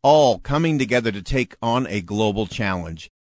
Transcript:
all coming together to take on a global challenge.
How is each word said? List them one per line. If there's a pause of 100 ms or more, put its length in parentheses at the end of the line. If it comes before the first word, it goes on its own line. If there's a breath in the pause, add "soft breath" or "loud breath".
all
coming
together
to
take
on
a
global
challenge. (100)